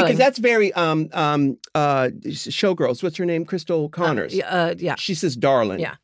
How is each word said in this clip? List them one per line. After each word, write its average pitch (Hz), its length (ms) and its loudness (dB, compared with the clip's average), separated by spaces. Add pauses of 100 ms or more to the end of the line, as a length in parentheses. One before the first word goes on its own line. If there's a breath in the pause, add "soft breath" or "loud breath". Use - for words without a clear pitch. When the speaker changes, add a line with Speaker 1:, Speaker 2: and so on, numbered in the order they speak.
Speaker 1:
Darling. 190 160 4
Speaker 2:
that's 262 200 4
very, 226 360 2
um, 160 400 0
um, 147 440 0 (160)
uh, 143 360 2 (180)
Showgirls. 147 760 -2
What's 175 160 -4
her 180 80 -2
name? 170 200 -2
Crystal 165 400 -2
Speaker 1:
Uh, 151 40 -6
Speaker 2:
Connors. 156 460 -2
Speaker 1:
y-, 185 60 0
uh, 170 360 -2
yeah. 165 220 -4
Speaker 2:
She 190 160 -4
says, 151 200 -2
"Darling." 117 440 2
Speaker 1:
Yeah. 90 240 -6